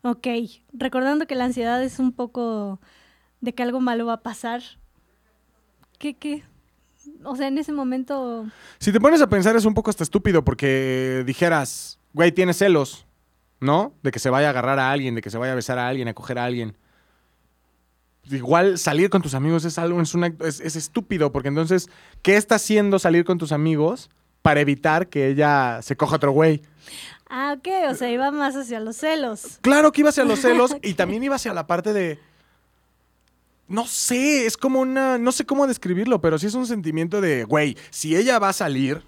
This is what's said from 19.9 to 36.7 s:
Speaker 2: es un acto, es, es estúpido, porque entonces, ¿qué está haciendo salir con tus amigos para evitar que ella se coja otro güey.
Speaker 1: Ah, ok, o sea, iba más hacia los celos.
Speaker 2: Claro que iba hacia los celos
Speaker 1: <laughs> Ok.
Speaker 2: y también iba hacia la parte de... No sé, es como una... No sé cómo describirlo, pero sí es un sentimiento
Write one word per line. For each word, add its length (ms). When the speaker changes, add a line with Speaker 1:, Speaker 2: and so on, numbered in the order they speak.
Speaker 2:
es 140
un 100
acto, 220
es, 140
es 160
estúpido, 560
porque 160
entonces, 400
¿qué 140
está 200
haciendo 420
salir 260
con 140
tus 140
amigos 580
para 180
evitar 480
que 200
ella 540
se 140
coja 200
otro 160
güey. 300
Speaker 1:
Ah, 300
ok, 100
o 40
sea, 160
iba 200
más 260
hacia 240
los 160
celos. 640
Speaker 2:
Claro 320
que 80
iba 100
hacia 140
los 160
celos 300
Speaker 1:
<laughs> 20
Ok. 100
Speaker 2:
y 120
también 280
iba 140
hacia 160
la 140
parte 260
de... 260
No 200
sé, 600
es 100
como 240
una... 380
No 140
sé 120
cómo 220
describirlo, 560
pero 160
sí 80
es 80
un 120
sentimiento 540